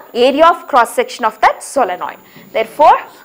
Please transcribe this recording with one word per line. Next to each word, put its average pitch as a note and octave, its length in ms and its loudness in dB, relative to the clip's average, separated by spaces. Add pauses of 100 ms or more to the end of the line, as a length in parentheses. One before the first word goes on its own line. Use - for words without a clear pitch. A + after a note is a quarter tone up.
(140)
area C4 320 2
of F4 220 0
cross A#3 260 0
section B3 300 -6
of A3 160 -4
that - 240 0
solenoid. F3+ 540 -6 (340)
Therefore, D4+ 480 2 (260)